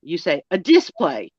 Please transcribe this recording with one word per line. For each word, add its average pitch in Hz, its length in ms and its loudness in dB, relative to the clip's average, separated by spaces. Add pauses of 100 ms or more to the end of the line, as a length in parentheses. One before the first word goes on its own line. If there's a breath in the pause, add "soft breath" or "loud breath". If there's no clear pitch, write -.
You 160 160 -8
say 147 320 -2
a 185 80 -4
display. 175 800 0